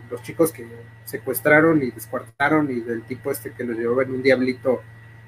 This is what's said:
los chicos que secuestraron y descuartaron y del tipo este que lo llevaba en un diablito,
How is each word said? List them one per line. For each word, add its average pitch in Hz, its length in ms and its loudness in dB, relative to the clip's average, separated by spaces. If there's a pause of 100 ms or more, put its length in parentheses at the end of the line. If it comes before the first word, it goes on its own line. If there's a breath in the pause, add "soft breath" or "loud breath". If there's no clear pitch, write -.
(100)
los 120 120 -10
chicos 160 280 0
que 117 160 -14 (380)
secuestraron 151 800 4
y 123 100 -2
descuartaron 143 800 -2
y 120 100 -4
del 113 220 -6
tipo 127 280 -8
este - 220 -8
que 120 120 -10
lo 120 100 -4
llevaba 117 280 0
en 127 100 -2
un 127 100 -6
diablito, 127 600 2 (460)